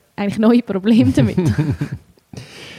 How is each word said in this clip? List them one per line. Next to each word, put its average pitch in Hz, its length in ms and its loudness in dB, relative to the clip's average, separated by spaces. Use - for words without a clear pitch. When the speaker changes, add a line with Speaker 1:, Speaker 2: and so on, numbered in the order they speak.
Speaker 1:
eigentlich 151 240 -4
neue 233 220 4
Probleme 220 520 2
damit. 127 240 0
Speaker 2:
<laughs> 160 140 2